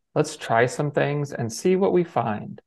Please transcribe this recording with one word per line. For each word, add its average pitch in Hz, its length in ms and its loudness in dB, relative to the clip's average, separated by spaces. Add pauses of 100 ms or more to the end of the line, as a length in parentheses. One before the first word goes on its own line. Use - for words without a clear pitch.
(140)
"Let's 156 220 0
try 117 300 2
some 147 240 -4
things 143 420 -2
and - 200 -6
see 185 240 2
what 190 160 2
we 180 120 2
find. 113 640 -4